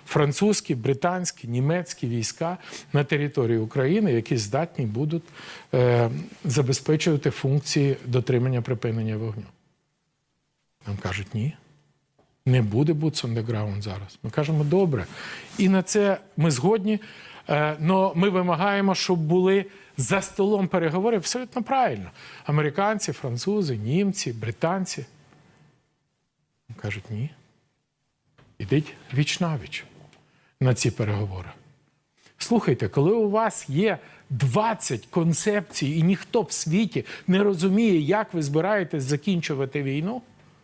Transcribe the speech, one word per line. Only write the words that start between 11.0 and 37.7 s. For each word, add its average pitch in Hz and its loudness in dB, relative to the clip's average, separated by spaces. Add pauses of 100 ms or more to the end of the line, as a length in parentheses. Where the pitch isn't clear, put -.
"Ні, 123 -4 (880)
не 127 4
буде 123 2
boots 151 -2
on 117 -4
the 113 -4
ground 104 -4
зараз". 98 -10
Ми 120 -8
кажемо: 151 0
"Добре". 170 2 (520)
І 190 4
на 190 4
це 202 2 (180)
ми 156 4
згодні, 196 2 (480)
е, 151 2
но 190 2
ми 185 4
вимагаємо, 185 2
щоб 180 0
були 185 2 (300)
за 175 0
столом 196 0
переговорів. 185 0
Абсолютно 240 -4
правильно. 180 -2 (340)
Американці, 151 0
французи, 139 -2
німці, 147 -2
британці. 143 -4 (1700)
Кажуть: 104 -10
"Ні. 110 -6 (1300)
Ідіть 135 -2 (200)
віч-навіч 151 -2 (760)
на 127 4
ці 120 0
переговори". 101 -4 (880)
Слухайте, 175 0
коли 151 2
у 214 2
вас 220 -2
є 170 0 (320)
двадцять 135 0
концепцій, 170 0
і 160 0
ніхто 190 2
в - -6
світі 170 0 (200)
не 185 4
розуміє, 196 4